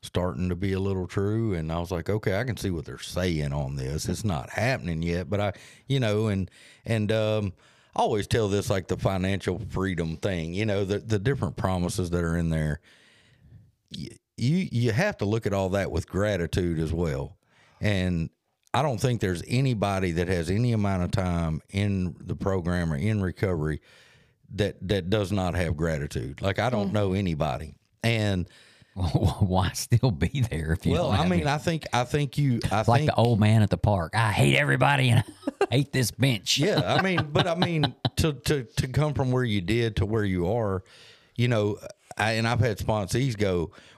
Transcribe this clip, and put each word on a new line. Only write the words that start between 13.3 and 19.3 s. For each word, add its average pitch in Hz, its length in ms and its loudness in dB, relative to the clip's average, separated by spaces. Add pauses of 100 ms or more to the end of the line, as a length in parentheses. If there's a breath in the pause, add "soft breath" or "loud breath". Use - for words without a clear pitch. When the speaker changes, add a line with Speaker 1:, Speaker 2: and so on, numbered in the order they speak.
Speaker 1:
Y-, - 180 -12 (280)
you, 156 340 0
you 120 200 0
have 185 260 0
to - 80 -4
look 110 220 -2
at 98 60 -2
all 95 160 0
that 92 220 -2
with 85 160 -4
gratitude 90 720 0
as 80 140 -2
well. 73 440 -4 (440 soft breath)
And 92 480 0 (440)
I 127 100 2
don't 131 160 -2
think 123 200 0
there's 92 280 -2